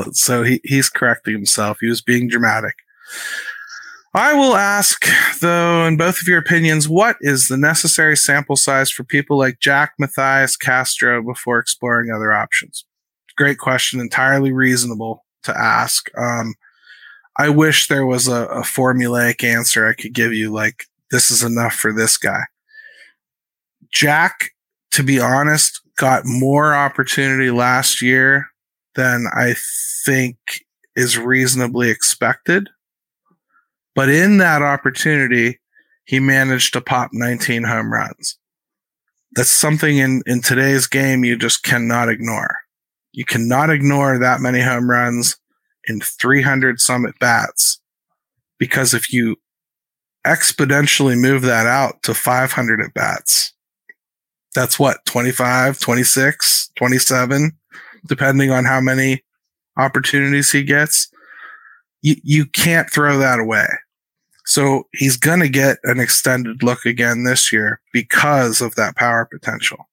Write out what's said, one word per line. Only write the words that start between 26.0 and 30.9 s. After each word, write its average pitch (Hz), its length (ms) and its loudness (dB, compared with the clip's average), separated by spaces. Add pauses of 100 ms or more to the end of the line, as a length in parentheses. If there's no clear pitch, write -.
more 139 500 2
opportunity 135 760 0
last 127 500 0
year 131 460 2 (480)
than 123 300 0 (100)
I 123 180 0 (520)
think 131 320 0 (580)